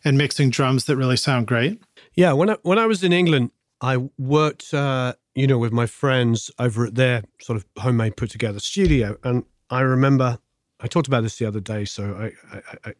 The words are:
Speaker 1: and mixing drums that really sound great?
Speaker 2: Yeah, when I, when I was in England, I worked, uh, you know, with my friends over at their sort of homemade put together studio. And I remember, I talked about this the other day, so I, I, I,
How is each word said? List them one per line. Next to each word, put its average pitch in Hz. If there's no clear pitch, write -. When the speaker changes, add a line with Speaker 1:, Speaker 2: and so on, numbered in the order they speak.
Speaker 1:
and 139
mixing 143
drums 131
that 139
really 127
sound 120
great? 127
Speaker 2:
Yeah, 170
when 175
I, 214
when 185
I 226
was 214
in 180
England, 165
I 127
worked, 147
uh, 131
you 135
know, 135
with 117
my 117
friends 123
over 120
at 110
their 123
sort 117
of 104
homemade 113
put 117
together 104
studio. 143
And 123
I 127
remember, 131
I 120
talked 160
about 123
this 110
the 113
other 104
day, 104
so 101
I, 107
I, 98
I, -